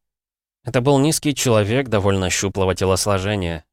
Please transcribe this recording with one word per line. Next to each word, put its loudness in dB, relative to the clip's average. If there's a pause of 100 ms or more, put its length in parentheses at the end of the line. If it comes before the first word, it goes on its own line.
(640)
Это -2
был 4
низкий 0
человек 2
довольно 0
щуплого -2
телосложения, -2